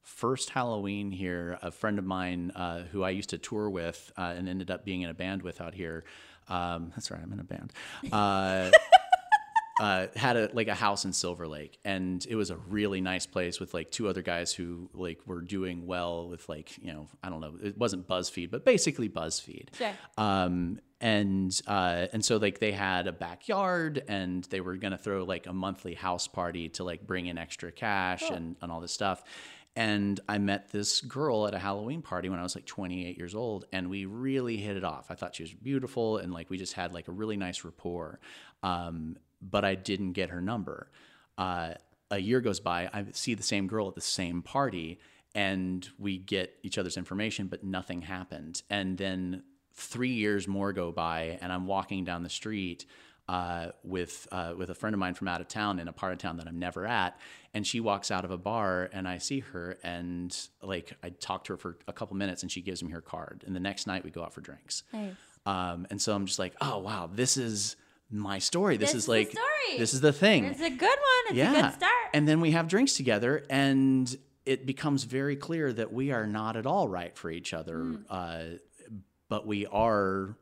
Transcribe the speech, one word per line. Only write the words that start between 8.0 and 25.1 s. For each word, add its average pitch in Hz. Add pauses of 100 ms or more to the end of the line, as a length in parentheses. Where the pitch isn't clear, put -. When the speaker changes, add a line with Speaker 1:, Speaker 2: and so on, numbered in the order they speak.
Speaker 1:
uh, 95
<laughs> 762
uh, 95 (100)
had 120
a, 107
like, 113
a 101
house 101
in 95
Silver 87
Lake, 76
and 92
it 117
was 101
a 87
really 98
nice 92
place 90
with, 92
like, 82
two 110
other 92
guys 85
who, 87
like, 85
were 87
doing 90
well 87
with, 85
like, 78
you 87
know, 76 (160)
I 92
don't 82
know, 78
it 101
wasn't 95
BuzzFeed, 90
but -
basically 139
BuzzFeed. -
Speaker 2:
Sure. 220 (240)
Speaker 1:
Um, 90 (220)
and, 98
uh, 90
and 107
so, 113
like, 101
they 107
had 95
a 90
backyard, 160
and 90
they 95
were 92
gonna 95
throw, 98